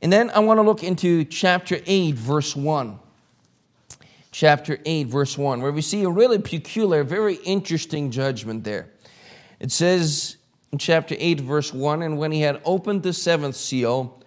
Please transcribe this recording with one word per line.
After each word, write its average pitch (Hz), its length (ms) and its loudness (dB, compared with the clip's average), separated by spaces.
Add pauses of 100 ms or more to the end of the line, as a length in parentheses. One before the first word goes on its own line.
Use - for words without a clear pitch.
And 170 100 2
then 226 200 6
I 208 80 4
want 220 180 6
to 214 60 4
look 214 200 2
into 175 420 2
chapter 180 600 0
eight, 175 300 2
verse 139 400 -2
one. 139 440 -2 (1300)
Chapter 147 540 2
eight, 156 220 -2
verse 135 300 -2
one, 135 240 -2
where 139 100 -2
we 151 100 -4
see 202 220 -2
a 185 60 0
really 214 300 4
peculiar, 170 640 0
very 190 320 -2
interesting 165 720 -4
judgment 113 540 -4
there. 107 260 -8 (680)
It 131 120 -6
says 170 680 0 (340)
in 143 60 -6
chapter 160 400 0
eight, 160 240 0
verse 143 320 -2
one, 147 280 -2
"And 156 160 -4
when 156 140 -2
he 156 100 0
had 143 220 0
opened 190 400 0
the 180 100 -2
seventh 151 420 0
seal, 123 720 -2